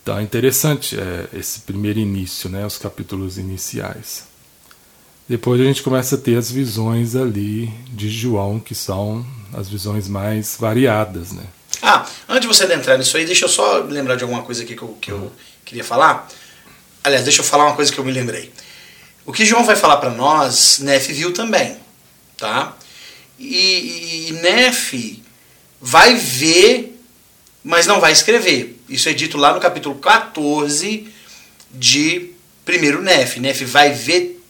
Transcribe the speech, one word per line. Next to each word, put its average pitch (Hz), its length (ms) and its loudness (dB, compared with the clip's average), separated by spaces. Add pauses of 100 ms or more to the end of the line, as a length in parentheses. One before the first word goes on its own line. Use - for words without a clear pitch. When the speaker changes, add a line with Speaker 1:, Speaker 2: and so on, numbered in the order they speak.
Speaker 1:
Então 101 160 -4
é 107 40 -4
interessante, 127 760 0
é, 90 340 -6
esse - 280 -10
primeiro 104 380 -4
início, 98 520 -4
né, 98 160 -6
os 101 100 -10
capítulos 95 640 -10
iniciais. 95 840 -10 (1040)
Depois 123 320 0
a 131 40 6
gente 135 180 2
começa 131 340 -2
a - 20 2
ter 120 180 0
as 117 140 -2
visões 117 640 -2
ali 110 540 -4 (200)
de 104 220 -8
João, 110 480 -2
que - 160 -12
são 107 500 -6 (300)
as 95 140 -10
visões 104 400 -6
mais 104 500 -4
variadas, 107 760 0
né? 90 120 -14 (360)
Speaker 2:
Ah, - 240 4 (240)
antes 254 140 2
de 240 60 -2
você 190 160 4 (100)
entrar 131 240 4
nisso 131 180 0
aí, 160 80 0
deixa 175 200 2
eu 175 40 2
só - 300 2
lembrar 139 380 -2
de 123 80 -4
alguma 120 180 -4
coisa 120 200 -10
aqui 113 120 -14
que - 80 -16
eu, 110 180 -16
que 101 120 -10
eu 104 60 -8
Speaker 1:
Uhum. 98 120 -12 (340)
Speaker 2:
queria 117 200 -12
falar. 139 440 2 (760)
Aliás, 131 200 2
deixa 143 160 2
eu 147 40 -4
falar 147 220 4
uma 147 100 2
coisa 147 160 0
que - 60 -8
eu 135 60 -4
me 131 80 -4
lembrei. 123 400 -6 (720)
O - 80 -14
que 220 120 2
João 233 200 4
vai 214 120 4
falar 147 220 4
pra 131 120 -2
nós, 135 680 2
Nefe 139 320 0
viu 165 200 -4
também, 202 440 -2 (600)
tá? 123 400 -4 (640)
E, - 80 -18
e, 170 800 -4
e 160 40 -8
Nefe 175 920 0 (580)
vai 165 360 6
ver, 165 840 4 (640)
mas 165 220 2
não 196 140 4
vai 156 120 6
escrever. 165 760 2
Isso 135 200 -2
é 156 40 2
dito 151 260 -4
lá 143 160 6
no - 60 -4
capítulo 151 360 -2
quatorze 160 1120 0 (640)
de 147 580 0 (340)
primeiro 160 380 2
Nefe. 143 380 2
Nefe 135 240 -2
vai 143 280 6
ver 160 580 -2